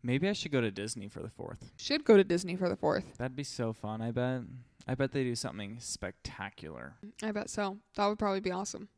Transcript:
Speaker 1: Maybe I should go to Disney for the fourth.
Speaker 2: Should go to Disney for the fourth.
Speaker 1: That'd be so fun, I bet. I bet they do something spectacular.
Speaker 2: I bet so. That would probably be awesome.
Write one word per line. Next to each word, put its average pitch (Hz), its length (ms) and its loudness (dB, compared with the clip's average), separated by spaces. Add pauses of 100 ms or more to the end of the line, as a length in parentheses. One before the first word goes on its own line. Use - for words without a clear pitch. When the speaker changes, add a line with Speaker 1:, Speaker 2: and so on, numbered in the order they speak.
Speaker 1:
Maybe 135 260 2
I 202 40 4
should 180 180 -4
go 135 100 4
to 113 120 4
Disney 101 360 -6
for - 140 -10
the 113 80 -8
fourth. - 460 -10
Speaker 2:
Should 294 280 -2
go 220 120 10
to 196 80 10
Disney 180 320 0
for 185 120 2
the - 80 0
fourth. - 420 0
Speaker 1:
That'd 127 180 -4
be 143 80 -6
so 113 280 -2
fun, 110 300 -6
I 117 80 -2
bet. 123 320 0 (460)
I 127 80 0
bet 135 160 2
they 135 100 0
do 123 140 0
something 104 420 -6
spectacular. 82 1160 -10 (280)
Speaker 2:
I 220 80 -2
bet 208 180 -4
so. 202 300 -4 (160)
That 202 120 2
would 214 120 2
probably 196 220 2
be 190 100 0
awesome. 190 480 -6